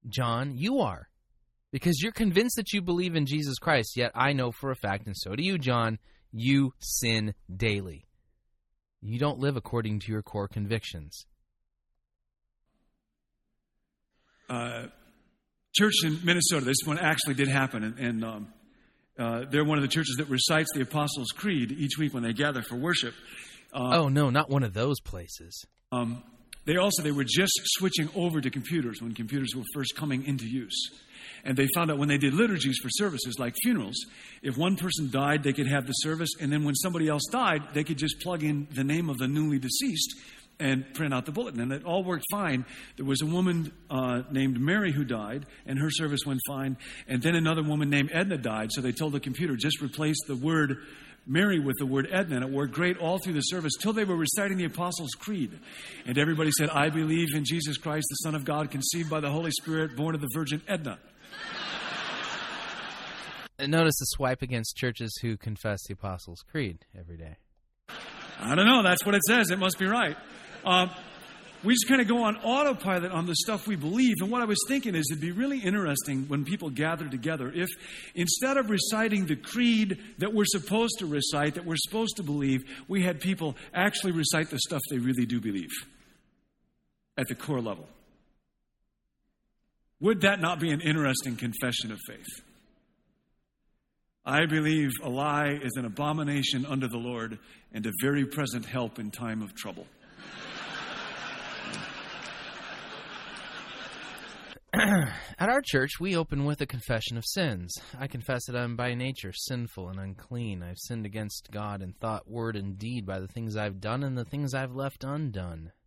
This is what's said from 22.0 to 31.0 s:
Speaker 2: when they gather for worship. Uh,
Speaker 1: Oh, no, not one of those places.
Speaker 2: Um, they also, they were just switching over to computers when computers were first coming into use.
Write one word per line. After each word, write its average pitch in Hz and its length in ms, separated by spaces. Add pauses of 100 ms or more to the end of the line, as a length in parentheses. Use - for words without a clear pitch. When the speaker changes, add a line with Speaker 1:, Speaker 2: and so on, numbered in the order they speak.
Speaker 2:
when 120 100
they 113 100
gather 135 280
for 117 140
worship. 135 380 (600)
Uh, 135 280
Speaker 1:
Oh, 143 80
no, 139 200
not 143 200
one 139 140
of 101 100
those 127 260
places. - 680 (260)
Speaker 2:
Um, 123 320 (420)
they 160 120
also, 190 260
they 147 80
were 143 120
just 185 300 (100)
switching 175 520
over 175 260
to 127 80
computers 131 500
when 117 140
computers 120 420
were 127 80 (120)
first 135 200
coming 135 280
into 131 240
use. 117 420 (540)